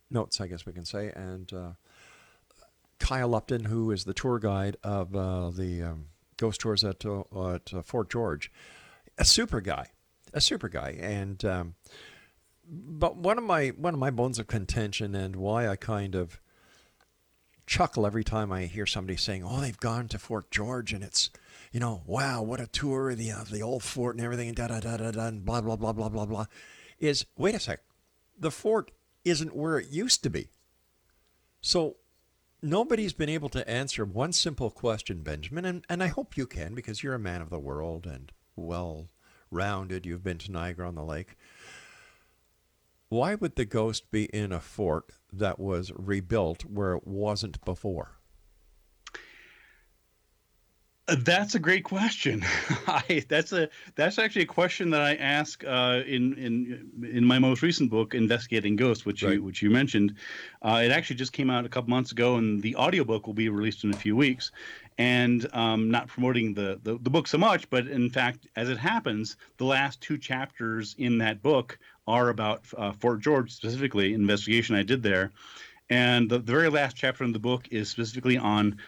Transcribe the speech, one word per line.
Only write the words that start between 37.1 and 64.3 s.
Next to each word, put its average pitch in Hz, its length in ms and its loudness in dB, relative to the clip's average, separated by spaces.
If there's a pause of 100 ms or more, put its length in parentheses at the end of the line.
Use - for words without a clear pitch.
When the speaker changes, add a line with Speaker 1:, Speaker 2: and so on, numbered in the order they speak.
Speaker 1:
a 123 60 -4
man 90 220 -6
of 80 100 -12
the 85 80 -6
world 80 460 -6
and 71 260 -12 (240)
well-rounded. 90 1500 -6
You've 90 180 -8
been 87 160 -4
to 98 120 -12
Niagara 87 360 -6
on 87 80 -8
the 78 80 -8
Lake. 78 340 -8 (1700)
Why 143 260 0
would 170 220 -4
the 123 80 0
ghost 110 440 -2
be 107 160 2
in 104 280 -4
a 82 80 -4
fort 82 500 -2 (220)
that 98 260 -2
was 92 360 -2
rebuilt 95 680 0
where 101 300 -2
it - 120 -4
wasn't 101 600 -4
before? 92 520 -6 (3000)
Speaker 2:
Uh, 165 100 4
that's 180 340 2
a 233 60 2
great 180 240 4
question. 190 580 0 (240)
<laughs> - 220 -4
I, 151 400 0
that's 156 240 2
a, 170 160 2 (280)
that's 170 220 2
actually 220 260 4
a - 20 0
question 175 460 2
that 151 100 4
I 147 140 4
ask, 143 500 0
uh, 127 420 4
in, 131 280 2
in, 120 760 -4
in 120 140 6
my 123 120 8
most 131 240 6
recent 156 280 4
book, 110 240 2
Investigating 113 640 2
Ghosts, 120 280 4
which 101 180 -2
Speaker 1:
Right. 98 100 4
Speaker 2:
you, 101 100 2
which 95 180 -8
you 104 80 6
mentioned. 107 460 4 (460)
Uh, 113 240 4
it 120 60 6
actually 147 260 0
just 127 160 -4
came 135 160 2
out 123 160 2
a 113 40 -8
couple 120 200 -2
months 123 240 2
ago, 120 240 4
and 107 240 2
the 110 160 -2
audiobook 123 500 2
will 110 60 -4
be 113 160 2
released 104 340 0
in 107 60 2
a 101 80 0
few 107 180 0
weeks. 131 380 2 (440)